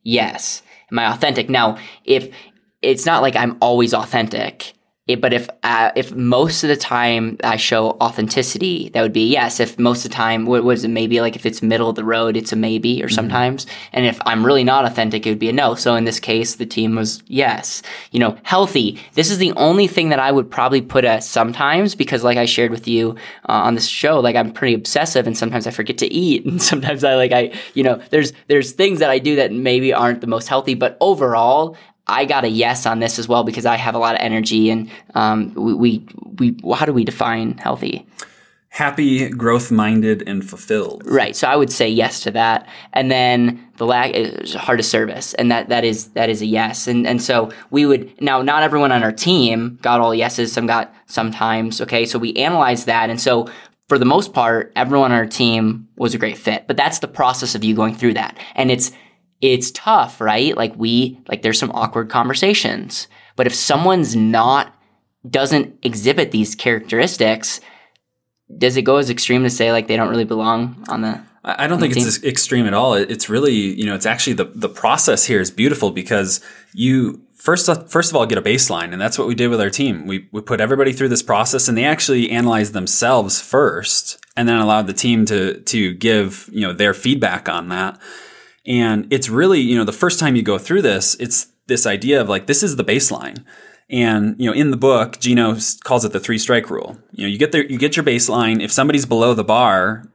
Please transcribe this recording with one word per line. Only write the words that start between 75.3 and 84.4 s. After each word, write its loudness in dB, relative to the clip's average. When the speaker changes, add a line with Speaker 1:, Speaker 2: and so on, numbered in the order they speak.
Speaker 2:
is -2
beautiful 0
because -4
you 0
first, 0
first 0
of -2
all, 2
get 0
a -2
baseline. 0
And -8
that's -2
what -2
we -2
did 0
with 0
our 0
team. -4
We, -8
we -8
put -4
everybody 2
through -2
this 0
process 0
and 0
they 0
actually 0
analyzed 0
themselves 0
first -2
and 0